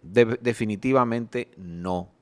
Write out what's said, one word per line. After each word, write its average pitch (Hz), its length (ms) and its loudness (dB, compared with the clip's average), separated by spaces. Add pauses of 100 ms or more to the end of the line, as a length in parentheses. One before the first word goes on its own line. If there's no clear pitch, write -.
De-, 113 380 4
definitivamente 117 1160 0
no. 87 520 -6 (140)